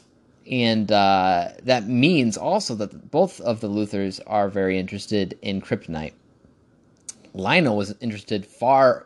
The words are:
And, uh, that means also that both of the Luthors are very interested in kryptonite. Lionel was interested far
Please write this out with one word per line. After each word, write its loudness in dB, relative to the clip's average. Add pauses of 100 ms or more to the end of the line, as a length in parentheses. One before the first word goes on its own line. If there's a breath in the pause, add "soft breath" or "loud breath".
(500)
And, 0
uh, 4 (120)
that 0
means 2
also -4
that -8
both 0
of -2
the -6
Luthors -4
are 0
very 0
interested -4
in -4
kryptonite. -8 (1200)
Lionel 2
was -4
interested -6
far 2